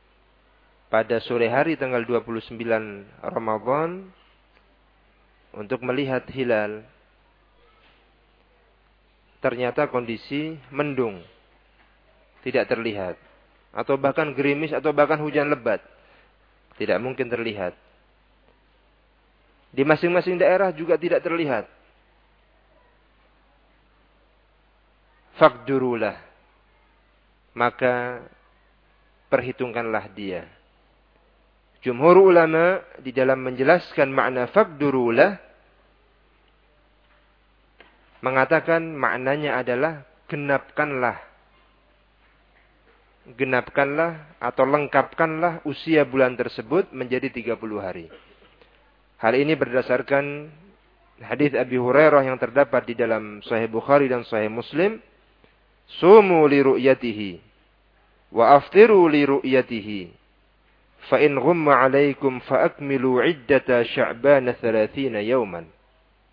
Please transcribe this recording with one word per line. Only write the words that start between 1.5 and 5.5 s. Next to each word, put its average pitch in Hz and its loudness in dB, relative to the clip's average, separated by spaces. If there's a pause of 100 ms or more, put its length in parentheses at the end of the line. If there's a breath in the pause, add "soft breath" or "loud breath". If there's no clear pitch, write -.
hari 147 0
tanggal 127 -4
dua 117 -2
puluh 113 -8
sembilan 113 -4 (400)
Ramadan 135 -6 (1500)